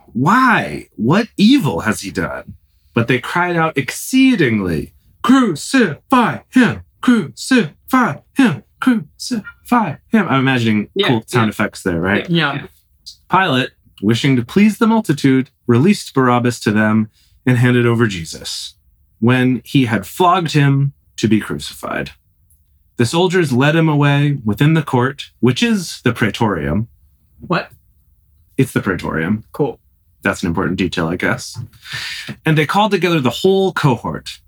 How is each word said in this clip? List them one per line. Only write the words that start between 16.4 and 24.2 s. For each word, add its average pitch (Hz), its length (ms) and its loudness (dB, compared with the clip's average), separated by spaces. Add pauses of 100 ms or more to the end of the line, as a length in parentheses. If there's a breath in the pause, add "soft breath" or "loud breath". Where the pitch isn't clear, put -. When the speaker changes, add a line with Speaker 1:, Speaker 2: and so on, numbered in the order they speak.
Speaker 1:
to 113 100 0
them 107 380 0 (360)
and 127 120 2
handed 123 280 2
over 117 220 2
Jesus. - 680 -10 (460)
When 127 440 2
he 131 220 0
had 107 200 -2
flogged 175 480 0
him 139 400 2 (240)
to 113 100 0
be 107 120 2
crucified, - 720 -10 (840)
the 120 80 2
soldiers 170 480 0
led 143 220 2
him 165 120 2
away 143 560 2